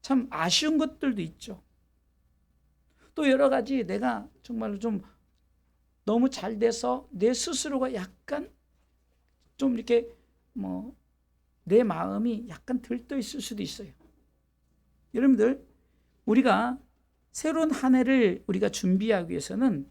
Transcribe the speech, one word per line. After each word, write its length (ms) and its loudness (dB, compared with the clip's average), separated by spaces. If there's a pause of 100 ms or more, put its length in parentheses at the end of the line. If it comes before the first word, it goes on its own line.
참 300 0
아쉬운 480 0
것들도 440 -2
있죠. 380 -14 (1500)
또 140 2
여러 200 6
가지 360 0
내가 440 -4 (140)
정말로 360 -6
좀 240 -4 (1000)
너무 260 4
잘 280 -8
돼서 520 -2
내 240 2
스스로가 600 -4
약간 540 -10 (1080)
좀 180 0
이렇게 340 0 (440)
뭐 440 -8 (720)
내 140 6
마음이 680 -4
약간 320 -8
들떠 380 -8
있을 220 -8
수도 200 -10
있어요. 300 -10 (1200)
여러분들, 520 4 (580)
우리가 540 2 (540)
새로운 400 0
한 240 4
해를 500 4
우리가 220 0
준비하기 600 0
위해서는 600 -2